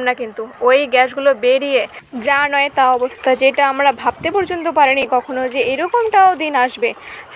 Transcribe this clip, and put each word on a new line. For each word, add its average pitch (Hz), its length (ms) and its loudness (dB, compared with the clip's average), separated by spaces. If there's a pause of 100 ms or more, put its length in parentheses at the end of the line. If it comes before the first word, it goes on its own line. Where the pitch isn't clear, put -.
না 247 60 0
কিন্তু, 226 340 -10 (140)
ওই 254 260 4
গ্যাসগুলো 262 460 2
বেরিয়ে 254 540 0 (380)
যা 285 220 2
নয় 285 280 -2
তা 269 80 4 (140)
অবস্থা, 254 380 -2
যেটা 269 320 2
আমরা 269 240 2
ভাবতে 247 400 -4
পর্যন্ত 359 360 -4
পারিনি 269 440 2
কখনো 254 360 -2
যে 254 120 -4
এরকমটাও 370 760 2
দিন 294 200 -6
আসবে। 247 340 -2 (460)